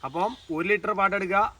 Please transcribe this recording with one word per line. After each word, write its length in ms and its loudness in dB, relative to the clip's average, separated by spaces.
അപ്പം 240 -2
ഒരു 140 -2
ലിറ്റർ 300 2
പാട്ട 200 4
എടുക്കുക 220 2